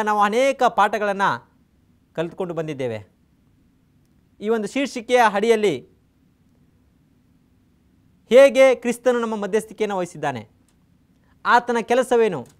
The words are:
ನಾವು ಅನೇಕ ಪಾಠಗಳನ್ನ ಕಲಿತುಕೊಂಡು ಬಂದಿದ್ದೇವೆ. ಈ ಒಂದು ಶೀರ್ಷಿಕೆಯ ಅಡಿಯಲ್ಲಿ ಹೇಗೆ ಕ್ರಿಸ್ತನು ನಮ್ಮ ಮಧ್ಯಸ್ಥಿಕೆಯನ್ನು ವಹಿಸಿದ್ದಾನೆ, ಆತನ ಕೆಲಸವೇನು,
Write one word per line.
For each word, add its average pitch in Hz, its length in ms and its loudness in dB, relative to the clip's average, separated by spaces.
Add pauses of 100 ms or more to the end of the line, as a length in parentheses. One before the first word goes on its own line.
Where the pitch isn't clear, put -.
ನಾವು 214 180 0
ಅನೇಕ 254 420 0
ಪಾಠಗಳನ್ನ 202 600 0 (880)
ಕಲಿತುಕೊಂಡು 170 420 -8
ಬಂದಿದ್ದೇವೆ. 131 520 -8 (1300)
ಈ 208 80 -6
ಒಂದು 220 200 -2
ಶೀರ್ಷಿಕೆಯ 247 520 -4 (120)
ಅಡಿಯಲ್ಲಿ 208 480 0 (2500)
ಹೇಗೆ 262 440 6
ಕ್ರಿಸ್ತನು 240 440 -2
ನಮ್ಮ 220 180 -4
ಮಧ್ಯಸ್ಥಿಕೆಯನ್ನು 202 600 -4
ವಹಿಸಿದ್ದಾನೆ, 143 500 -8 (1000)
ಆತನ 240 360 2
ಕೆಲಸವೇನು, 226 640 0 (140)